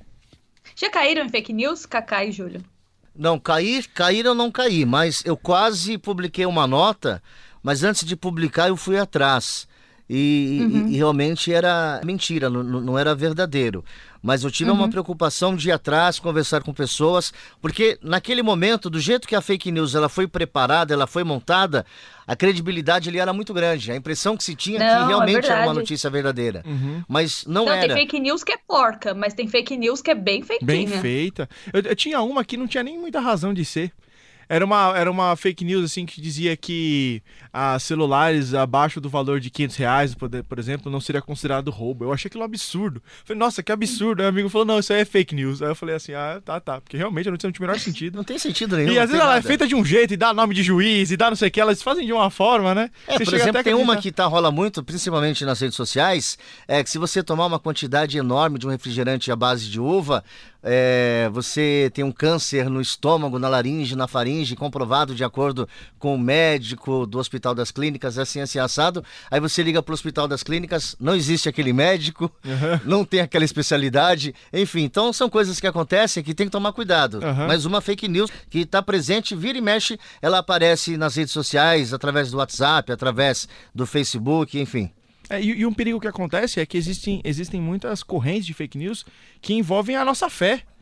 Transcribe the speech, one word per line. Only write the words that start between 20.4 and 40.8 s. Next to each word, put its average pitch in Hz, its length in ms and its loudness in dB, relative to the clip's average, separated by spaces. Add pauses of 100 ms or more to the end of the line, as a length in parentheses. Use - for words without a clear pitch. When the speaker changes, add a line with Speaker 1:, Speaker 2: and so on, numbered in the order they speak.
Speaker 2:
ela 139 100 2
foi 175 180 -2
montada, 160 600 0 (400)
a 123 100 -4
credibilidade 170 720 0
ali 175 120 -2
era 185 120 2
muito 202 220 -6
grande. 165 380 0
A 123 40 -4
impressão 156 400 -2
que - 80 -6
se 165 120 -6
tinha 208 220 -4
é - 20 2
que 226 160 6
Speaker 1:
Não, 240 80 4
é 254 40 2
Speaker 2:
realmente 214 380 4
era - 40 0
uma 226 80 2
Speaker 1:
verdade. 156 200 2
Speaker 2:
notícia 151 320 -4
verdadeira. 120 560 -2
Speaker 3:
Uhum. 147 420 -4
Speaker 2:
Mas 156 380 -2
não 190 200 0
Speaker 1:
Não, 285 60 2
Speaker 2:
era. 185 220 2
Speaker 1:
tem - 40 0 (100)
fake 294 120 -4
news 285 240 -2
que - 80 -2
é 466 60 -2 (100)
porca, 220 460 2
mas 208 220 -4
tem 233 120 -4
fake 247 300 -2
news 240 240 0
que - 80 0
é 302 60 4
bem 196 260 0
feitinha. 427 240 -4
Speaker 3:
Bem 170 220 2
feita. 156 600 -2 (240)
Eu, 196 120 2
eu 214 120 0
tinha 302 260 -2
uma 247 220 0
que 240 140 -8
não 254 100 -4
tinha 254 160 -2
nem 302 160 -10
muita 330 200 -6
razão 202 340 0
de 180 100 -2
ser. 170 280 -4 (600)
Era 165 140 4
uma, 196 320 4
era 175 140 2
uma 180 240 2
fake 180 280 -2
news, 180 220 0
assim, 175 220 -6
que - 120 -18
dizia 160 380 -2
que, 147 640 -2 (320)
ah, 131 240 0
celulares 147 800 2
abaixo 135 440 2
do 143 80 -8
valor 139 320 -2
de 123 120 -8
quinhentos 143 260 -4
reais, 135 380 2
por 127 120 -6
de-, 120 140 -8
por 120 160 -6
exemplo, 135 340 -6